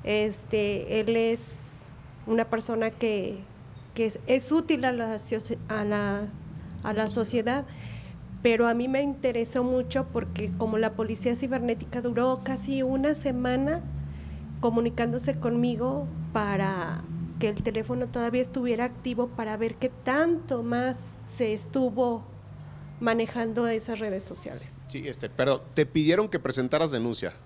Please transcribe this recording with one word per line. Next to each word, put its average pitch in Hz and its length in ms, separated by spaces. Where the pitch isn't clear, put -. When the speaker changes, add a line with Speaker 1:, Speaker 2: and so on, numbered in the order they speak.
Speaker 1:
este, 208 960
él 226 160
es 226 320
una 226 180
persona 226 460
que, 208 480
que 226 120
es, 214 220
es 262 240
útil 311 340
a 254 60
la 226 240
soci-, 220 420
a 214 160
la, 208 440
a 214 100
la 214 160
sociedad, 240 560
pero 233 280
a 233 40
mí 240 140
me 269 140
interesó 254 600
mucho 254 500
porque 202 440
como 220 200
la 220 160
policía 226 420
cibernética 240 680
duró 247 420
casi 269 400
una 269 300
semana 269 680
comunicándose 233 760
conmigo 247 680
para 190 680
que 220 100
el 208 140
teléfono 240 440
todavía 240 340
estuviera 240 440
activo 247 420
para 220 300
ver 226 180
qué 254 140
tanto 285 760
más 240 540
se 220 240
estuvo 240 680
manejando 233 680
esas 220 320
redes 208 240
sociales. - 640
Speaker 2:
Sí, 143 200
este, 123 220
pero 135 320
te - 240
pidieron 165 440
que 180 100
presentaras 151 520
denuncia. 113 420